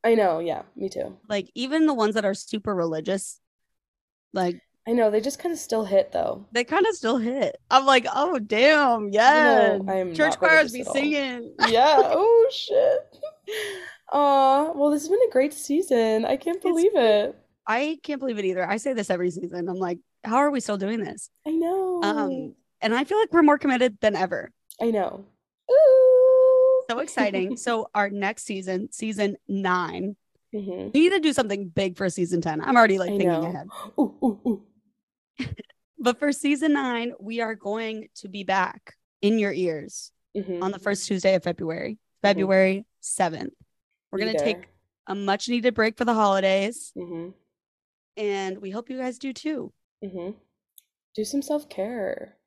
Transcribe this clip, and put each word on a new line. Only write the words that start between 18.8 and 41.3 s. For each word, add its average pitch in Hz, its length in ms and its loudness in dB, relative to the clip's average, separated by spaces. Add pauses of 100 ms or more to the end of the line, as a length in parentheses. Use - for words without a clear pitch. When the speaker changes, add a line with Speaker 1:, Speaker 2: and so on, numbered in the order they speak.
Speaker 2:
this 214 180 -4
every 180 200 -2
season. 175 380 -8
I'm 185 100 -6
like, 175 200 -4 (260)
"How 220 140 -2
are 294 120 2
we 277 100 -4
still 208 180 -6
doing 214 260 -4
this?" - 260 -14 (160)
Speaker 1:
I 311 60 -6
know. 359 500 -2
Speaker 2:
Um, 294 520 -4 (260)
and 220 140 -2
I 269 100 0
feel 415 140 -2
like 440 140 0
we're 330 100 6
more 294 160 6
committed 254 420 0
than 214 160 0
ever. 180 340 -4 (300)
Speaker 1:
I 233 100 0
know. 202 340 -4 (460)
Ooh. 523 1200 8
Speaker 2:
So 233 80 -2
exciting. 208 580 -2
Speaker 1:
<laughs> - 60 -14
Speaker 2:
So 226 320 -2
our 202 160 2
next 202 340 -6
season, 185 480 -6
season 208 440 -4 (120)
nine, 180 680 -4 (360)
Speaker 1:
Mm-hmm. 190 400 -10
Speaker 2:
we 285 80 2
need 349 100 6
to 392 100 0
do 302 120 0
something 202 360 -4
big 185 280 -4
for 190 140 -2
season 170 320 -2
ten. 156 180 -4
I'm 254 160 0
already, 214 220 6
like, 180 140 -4
Speaker 1:
I - 0 -
Speaker 2:
thinking 190 160 0
Speaker 1:
know. 165 180 0
Speaker 2:
ahead. 175 220 -8 (300)
Speaker 1:
Ooh, 247 240 0
ooh, 226 240 -2
ooh. 214 160 -4 (760)
Speaker 2:
<laughs> 254 80 -8 (520)
But 247 200 -2
for 294 140 0
season 294 420 0
nine, 240 460 -4
we 226 200 -8
are 226 140 -4
going 220 640 -8
to - 120 -18
be 196 160 -12
back 190 500 -4 (280)
in 214 160 4
your 202 140 0
ears 160 580 -6 (260)
Speaker 1:
Mm-hmm. 185 260 -8
Speaker 2:
on 190 100 -4
the 190 60 -12
first 202 280 -4
Tuesday 190 280 0